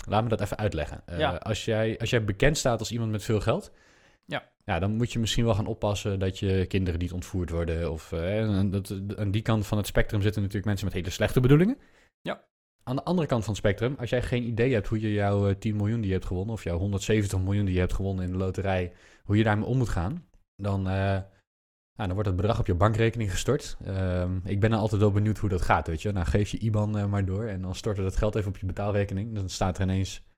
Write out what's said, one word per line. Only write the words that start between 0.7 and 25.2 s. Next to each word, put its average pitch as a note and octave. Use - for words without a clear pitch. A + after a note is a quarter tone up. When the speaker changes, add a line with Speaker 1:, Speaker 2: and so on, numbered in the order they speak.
Speaker 1:
Eh, F2
Speaker 2:
Ja. D3
Speaker 1:
als -
jij, A2
als A2+
jij A#2
bekend D3
staat A#2
als A2+
iemand A2+
met G#2+
veel G#2+
geld, C#3
Speaker 2:
Ja. -
Speaker 1:
ja, F2+
dan G2+
moet A#2
je A#2+
misschien A2+
wel A2+
gaan G#2+
oppassen G2+
dat F#2+
je F#2+
kinderen F2+
niet F2
ontvoerd F2+
worden. E2
Of, D#2+
eh, F2
en G2
dat, G2
aan G2+
die A2
kant A2
van G#2+
het G#2
spectrum A2
zitten G#2
natuurlijk G2
mensen G2+
met F2+
hele F2+
slechte G#2+
bedoelingen. D3+
Speaker 2:
Ja. -
Speaker 1:
Aan B2
de C#3
andere E3+
kant A#2
van G#2+
het -
spectrum, A2+
als A#2+
jij B2
geen B2
idee A#2
hebt G2+
hoe A2
je G#2+
jouw, G2+
eh, G2
tien G#2+
miljoen G#2+
die G2+
je F#2+
hebt F#2
gewonnen, G2
of G#2+
jouw F2
honderdzeventig G2
miljoen G2+
die F#2
je F2+
hebt F2+
gewonnen F#2+
in F2+
de F#2
loterij, F#2+
hoe G#2
je A2
daarmee G#2+
om B2
moet A#2+
gaan, A2
dan, G2
eh, F#2
nou, G2
dan F2+
wordt G#2
het F#2
bedrag A2
op A2+
je F#2
bankrekening A2
gestort. -
Ehm, F#2
ik G2
ben A2
dan A2
altijd G#2
wel G#2
benieuwd G#2